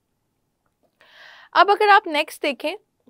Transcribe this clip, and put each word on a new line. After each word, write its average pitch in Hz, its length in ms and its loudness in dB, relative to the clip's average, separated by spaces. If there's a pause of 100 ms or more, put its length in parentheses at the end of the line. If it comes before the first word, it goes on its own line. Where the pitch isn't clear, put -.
(1500)
अब 359 180 4
अगर 415 180 2
आप 403 180 2
नेक्स्ट 302 340 -6
देखें 302 340 -6 (340)